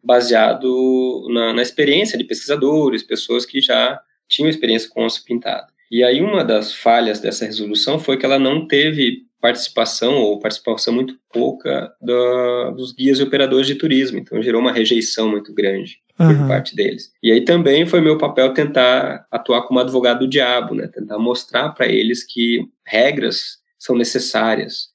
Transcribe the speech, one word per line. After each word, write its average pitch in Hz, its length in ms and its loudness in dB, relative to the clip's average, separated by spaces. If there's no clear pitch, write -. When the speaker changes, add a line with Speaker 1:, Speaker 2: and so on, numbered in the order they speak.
Speaker 1:
baseado 127 1300 2
na, 117 220 0
na 120 100 0
experiência 147 560 0
de 117 60 -4
pesquisadores, 143 800 0
pessoas 120 420 -4
que 135 140 -4
já 127 400 0
tinham 156 200 2
experiência 113 400 -2
com 117 140 -4
onça - 200 -4
pintada. - 440 -6
E 117 100 2
aí 131 200 4
uma 190 240 0
das 107 280 -2
falhas 117 460 2
dessa 113 260 -6
resolução 107 540 -4
foi 135 160 -2
que 131 100 -4
ela 135 140 2
não 143 260 0
teve 143 580 0
participação, 120 720 0
ou 104 240 0
participação 113 540 -4
muito 127 220 -4
pouca, 131 600 -4
da, 123 680 0
dos 127 220 -12
guias 135 260 2
e 143 40 2
operadores 135 440 2
de 139 80 -2
turismo. 131 420 0
Então 110 240 -6
gerou 117 200 0
uma 123 100 0
rejeição 113 580 0
muito 104 240 -6
grande 98 440 -4
por 170 80 4
Speaker 2:
Aham. 147 220 4
Speaker 1:
parte - 260 -2
deles. - 380 -4
E 113 100 4
aí 120 100 6
também 160 440 4
foi 175 140 2
meu 156 180 4
papel 131 360 0
tentar 135 760 0
atuar 120 340 -2
como 127 180 0
advogado 127 380 2
do 131 100 0
diabo, 123 440 0
né? - 140 -6
Tentar 107 320 -10
mostrar 123 500 -2
pra 127 180 -2
eles 117 360 0
que 117 420 -2
regras 123 720 -2
são 127 140 -2
necessárias 113 1000 -2